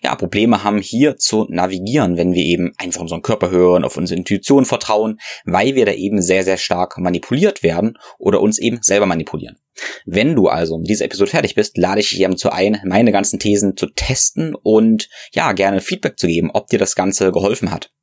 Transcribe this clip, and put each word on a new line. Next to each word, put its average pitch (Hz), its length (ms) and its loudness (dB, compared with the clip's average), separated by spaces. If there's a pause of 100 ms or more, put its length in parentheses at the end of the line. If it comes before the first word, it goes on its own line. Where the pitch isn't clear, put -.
ja, 64 120 -2
Probleme 104 500 0
haben, 104 140 2
hier 131 400 0
zu - 320 0
navigieren, 92 640 -2
wenn 85 160 2
wir 87 100 2
eben 87 360 0
einfach 90 240 -8
unseren 82 180 -8
Körper 104 300 0
hören, 90 340 4
auf - 140 -4
unsere 87 180 -4
Intuition 127 480 2
vertrauen, 110 560 -2 (240)
weil 101 300 2
wir 127 100 4
da 101 80 2
eben 101 300 0
sehr, 92 220 2
sehr 92 120 2
stark 90 400 -4
manipuliert 90 680 -2
werden 90 360 0 (200)
oder 98 220 2
uns - 180 2
eben 117 220 -2
selber 101 240 2
manipulieren. 82 540 -6 (480)
Wenn 113 280 0
du 104 140 4
also 82 300 -2
mit 85 100 -6
dieser 101 160 0
Episode 98 260 0
fertig - 260 -2
bist, - 200 -2
lade 92 240 2
ich - 80 -2
dich - 120 -6
dazu 92 280 0
ein, 101 380 0
meine 104 260 4
ganzen 98 260 0
Thesen 101 380 0
zu - 80 -4
testen - 680 -4
und, 110 560 2 (240)
ja, 160 180 0
gerne 98 300 0
Feedback - 360 -6
zu - 80 -2
geben, 82 280 0
ob - 140 -2
dir 113 100 2
das 98 180 0
Ganze 95 360 0
geholfen 90 380 0
hat. - 220 -10 (100)